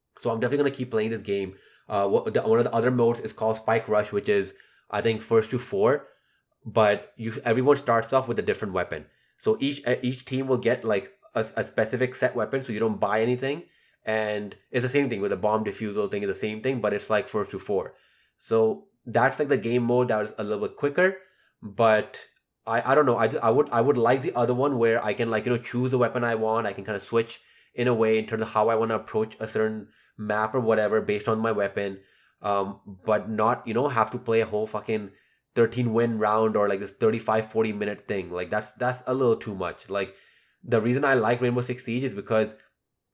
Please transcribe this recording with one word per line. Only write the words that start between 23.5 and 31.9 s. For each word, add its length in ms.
would, 200
I 100
would 160
like 260
the 140
other 180
one 220
where 280
I 100
can, 160
like, 160
you 60
know, 60
choose 340
the 60
weapon 260
I 100
want. 320
I 60
can 120
kinda 160
switch 400
in 120
a 80
way 240
in 80
terms 160
of 60
how 200
I 60
wanna 220
approach 420
a 80
certain 420
map 360
or 80
whatever 400
based 280
on 100
my 140
weapon, 480